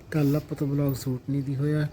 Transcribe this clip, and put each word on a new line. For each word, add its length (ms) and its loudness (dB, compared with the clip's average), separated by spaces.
ਕੱਲ੍ਹ 260 4
ਆਪਾਂ 200 -6
ਤੋਂ 100 0
ਬਲੌਗ 260 0
ਸ਼ੂਟ 360 -4
ਨਹੀਂ 140 0
ਸੀ 120 -4
ਹੋਇਆ, 380 0